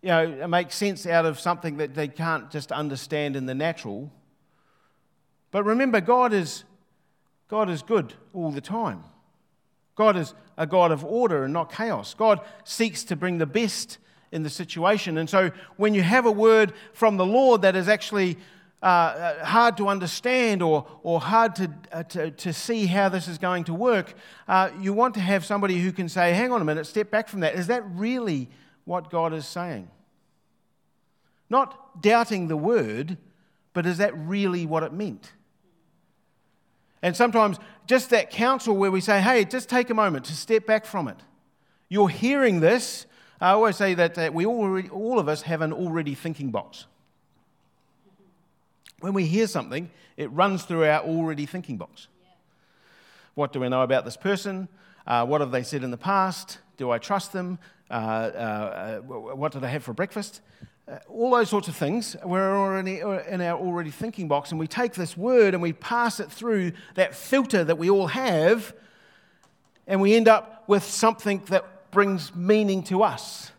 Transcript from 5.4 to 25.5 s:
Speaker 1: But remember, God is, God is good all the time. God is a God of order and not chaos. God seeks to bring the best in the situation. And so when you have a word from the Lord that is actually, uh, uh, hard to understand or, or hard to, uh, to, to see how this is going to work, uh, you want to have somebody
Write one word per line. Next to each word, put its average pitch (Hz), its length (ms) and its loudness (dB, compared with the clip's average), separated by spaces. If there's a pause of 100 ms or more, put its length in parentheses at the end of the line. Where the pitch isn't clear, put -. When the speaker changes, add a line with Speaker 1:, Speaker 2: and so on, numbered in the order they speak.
Speaker 1:
But 202 140 -2
remember, 226 380 2
God 240 320 4
is, 180 320 -2 (840)
God 214 220 0
is 160 120 -4
good 185 320 0 (200)
all 165 180 -4
the 143 100 -8
time. 170 440 -6 (920)
God 214 220 4
is 160 160 -6 (240)
a 160 100 -4
God 175 240 4
of 151 140 -2
order 175 400 0
and 139 80 -4
not 165 180 -4
chaos. 202 420 -6
God 214 280 4 (240)
seeks 214 400 -4
to 180 100 -4
bring 175 220 -2
the 160 80 0
best 202 520 -4 (360)
in 160 100 -4
the 151 60 -4
situation. 175 680 -2
And 160 120 -4
so 190 220 2 (260)
when 214 160 2
you 196 100 4
have 233 220 4
a 226 60 6
word 214 420 6 (180)
from 214 240 2
the 185 100 2
Lord 233 360 6
that 190 140 6
is 185 120 0
actually, 196 500 0 (460)
uh, - 20 2
uh, 165 600 2
hard 226 320 4
to 202 100 0
understand 202 760 0
or, 156 240 2 (180)
or 165 180 0
hard 220 340 4
to, 180 160 -4 (220)
uh, 165 100 -8
to, 160 280 -6
to 175 200 -8
see 220 340 -2
how 196 220 2
this 180 220 -2
is 165 80 -12
going 180 260 -2
to 170 100 -6
work, 196 400 0 (360)
uh, 185 200 4 (120)
you 190 100 -2
want 226 220 2
to 208 80 -4
have 185 240 0
somebody 196 340 0